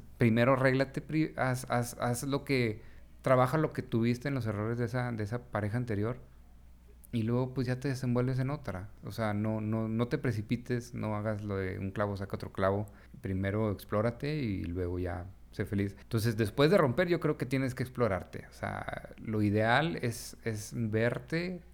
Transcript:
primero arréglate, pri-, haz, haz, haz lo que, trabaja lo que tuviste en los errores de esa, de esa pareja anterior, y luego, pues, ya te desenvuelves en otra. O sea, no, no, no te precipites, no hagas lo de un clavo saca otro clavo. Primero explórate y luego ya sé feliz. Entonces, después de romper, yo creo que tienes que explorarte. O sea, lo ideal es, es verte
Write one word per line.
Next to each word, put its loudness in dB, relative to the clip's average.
primero 6
arréglate, 2
pri-, 0
haz, 0
haz, 0
haz -2
lo -2
que, 0
trabaja 4
lo 2
que -4
tuviste 2
en -2
los -2
errores -2
de 0
esa, -2
de -4
esa -4
pareja -2
anterior, 0
y 0
luego, 0
pues, -2
ya 0
te -4
desenvuelves 0
en 0
otra. -6
O -8
sea, 0
no, 0
no, 0
no 2
te -2
precipites, -2
no -2
hagas -2
lo -2
de -2
un -2
clavo 0
saca -6
otro -8
clavo. 2
Primero 0
explórate 0
y -2
luego -2
ya -4
sé -4
feliz. 0
Entonces, 0
después 4
de 8
romper, 4
yo 2
creo 0
que -4
tienes 0
que -4
explorarte. -2
O -20
sea, -8
lo -2
ideal 4
es, -6
es -4
verte 0